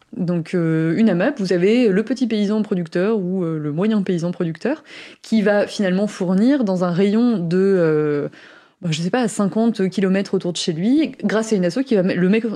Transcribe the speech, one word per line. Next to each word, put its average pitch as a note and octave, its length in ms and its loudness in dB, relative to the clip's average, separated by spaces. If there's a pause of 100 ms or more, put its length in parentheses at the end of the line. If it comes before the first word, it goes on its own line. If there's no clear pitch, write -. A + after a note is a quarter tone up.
(160)
Donc, F3 380 -4
euh, D#3+ 420 0
une A3 140 4
amap, G3 300 0
vous F#3+ 120 0
avez G#3+ 360 4
le F#3+ 140 2
petit B3 240 -2
paysan G#3+ 360 0
producteur F#3 560 -2
ou, F#3 260 -2
euh, D#3+ 140 -4
le D3+ 120 -4
moyen G#3 300 0
paysan F3+ 300 -2
producteur F3+ 520 -4 (380)
qui A3+ 220 0
va G#3 240 2
finalement F#3+ 400 0
fournir G#3 580 2
dans F#3 200 0
un F3+ 60 0
rayon G3+ 480 2
de, E3+ 200 0
euh, D#3 680 2 (520)
bah, F3+ 120 -6
je D#3 100 -4
sais F3+ 80 -2
pas, B3+ 100 0
à A3+ 80 0
cinquante G#3 640 0
kilomètres F#3+ 420 0
autour F3+ 200 -2
de - 40 -6
chez - 160 -4
lui, A#3 400 0 (100)
grâce A3 300 0
à G#3+ 40 2
une F3+ 100 2
asso E3+ 180 -2
qui A#3 120 0
va F#3 60 4
me-, F#3+ 120 2
le F#3 160 2
mec-, A3+ 260 2